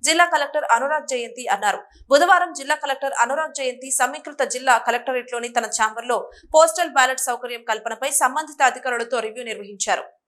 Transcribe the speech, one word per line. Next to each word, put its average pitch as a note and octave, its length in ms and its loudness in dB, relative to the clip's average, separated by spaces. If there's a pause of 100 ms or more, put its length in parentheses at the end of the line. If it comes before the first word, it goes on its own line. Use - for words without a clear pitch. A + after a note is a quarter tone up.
జిల్లా E4+ 260 4
కలెక్టర్ D4 420 -2
అనురాగ్ C#4 360 -2
జయంతి A#3+ 340 -8 (100)
అన్నారు. G#3 240 -2 (320)
బుధవారం F4 480 6
జిల్లా D4 240 -2
కలెక్టర్ C#4 400 -2
అనురాగ్ D4+ 340 -4
జయంతి B3+ 320 -6 (100)
సమీకృత D4 420 -4 (120)
జిల్లా B3+ 220 4 (120)
కలెక్టరేట్లోని A#3+ 720 -4
తన A3+ 100 -4 (100)
ఛాంబర్లో A3+ 420 0 (340)
పోస్టల్ D#4+ 440 4
బ్యాలెట్ C4 300 2
సౌకర్యం A#3+ 440 -8
కల్పనపై A3+ 400 -4 (100)
సంబంధిత D4 480 -2
అధికారులతో A#3+ 480 -4 (100)
రివ్యూ A#3 220 -10
నిర్వహించారు. G3+ 560 -4 (220)